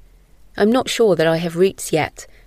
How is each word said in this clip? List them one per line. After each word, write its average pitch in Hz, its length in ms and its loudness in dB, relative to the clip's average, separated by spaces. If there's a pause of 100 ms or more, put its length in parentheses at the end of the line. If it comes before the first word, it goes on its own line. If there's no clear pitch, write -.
(580)
I'm 208 140 2
not 247 180 0
sure 208 260 2
that 160 120 2
I 165 100 2
have 165 180 -6
roots - 380 -2
yet, - 320 -4 (220)